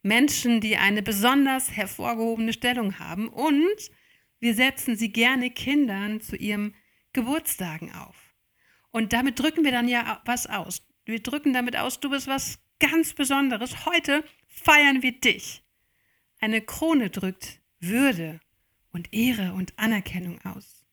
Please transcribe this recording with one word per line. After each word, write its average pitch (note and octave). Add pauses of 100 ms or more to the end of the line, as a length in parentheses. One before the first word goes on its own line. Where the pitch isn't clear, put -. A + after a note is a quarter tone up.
Menschen, A#3
die G#3+
eine G3+
besonders C4
hervorgehobene A3+
Stellung A#3+
haben. F#3+
Und D#4 (480)
wir A#3
setzen B3+
sie G#3+
gerne B3
Kindern A3
zu -
ihrem G#3 (360)
Geburtstagen A3+
auf. - (560)
Und A3
damit B3+
drücken D#4
wir C#4
dann A#3+
ja A#3
was A#3+
aus. F#3 (200)
Wir A3
drücken C#4+
damit B3
aus, -
du C#4
bist C#4
was C4+ (200)
ganz D#4+
Besonderes. C4
Heute D#4 (240)
feiern C#4+
wir B3+
dich. - (760)
Eine A3
Krone C4+
drückt - (180)
Würde E3+ (520)
und E3+
Ehre G#3+
und F#3
Anerkennung F#3+
aus. -